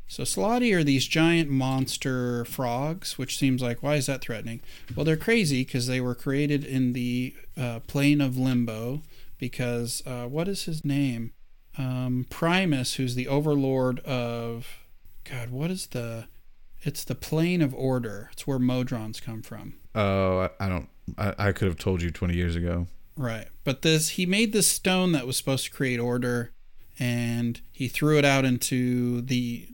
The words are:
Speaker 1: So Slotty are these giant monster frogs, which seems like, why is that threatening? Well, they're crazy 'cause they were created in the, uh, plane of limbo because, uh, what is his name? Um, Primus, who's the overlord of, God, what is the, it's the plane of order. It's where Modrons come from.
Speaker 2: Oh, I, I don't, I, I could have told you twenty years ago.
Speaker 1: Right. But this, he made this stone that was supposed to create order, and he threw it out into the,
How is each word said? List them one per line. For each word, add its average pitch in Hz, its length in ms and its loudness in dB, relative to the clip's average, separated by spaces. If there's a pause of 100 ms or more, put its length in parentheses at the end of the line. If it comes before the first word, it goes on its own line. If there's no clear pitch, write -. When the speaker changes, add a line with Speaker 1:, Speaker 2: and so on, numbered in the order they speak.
Speaker 1:
So - 160 -6
Slotty 214 520 2
are 170 80 4
these 135 240 4
giant 165 420 4
monster 131 960 0
frogs, 135 720 -4
which - 200 -4
seems 131 240 4
like, 120 200 -2
why 143 140 2
is 139 120 0
that 135 140 -2
threatening? 113 380 -6 (360)
Well, 147 100 0
they're 160 100 4
crazy 156 480 4
'cause 127 240 -2
they 127 140 0
were 123 140 -2
created 143 500 0
in 131 280 0
the, 123 400 -2 (220)
uh, 120 260 -4
plane 143 380 4
of 131 180 0
limbo 123 640 0 (360)
because, 120 680 -4
uh, 123 200 -8
what 147 240 -2
is 196 140 -4
his 156 200 -4
name? 135 480 0 (460)
Um, 127 520 -2
Primus, 165 680 2
who's 127 200 -2
the 127 140 -2
overlord 135 720 2
of, 117 680 -4 (560)
God, 120 280 -8
what 147 200 -2
is 185 160 -6
the, 117 400 -8 (540)
it's - 220 -4
the - 120 -4
plane 170 460 2
of 135 140 2
order. 120 580 -2
It's - 140 -12
where 139 120 0
Modrons 123 640 0
come 110 220 -8
from. - 320 -12 (200)
Speaker 2:
Oh, 98 440 4 (200)
I, 98 60 -2
I 95 40 0
don't, 90 200 -2 (280)
I, 101 200 -2
I 101 140 2
could 95 160 0
have 85 100 0
told 92 240 0
you 87 80 0
twenty 87 260 -2
years 87 200 0
ago. 87 320 0 (280)
Speaker 1:
Right. 113 320 -4 (180)
But 131 160 -2
this, 160 280 4
he 185 160 0
made 208 280 4
this 202 140 6
stone 185 440 4
that 131 160 2
was 131 100 -2
supposed 135 280 0
to - 60 -8
create 123 280 0
order, 120 520 0 (460)
and 120 640 0 (120)
he 127 180 -4
threw 151 280 4
it 143 80 6
out 135 200 6
into 123 760 2
the, 123 520 -2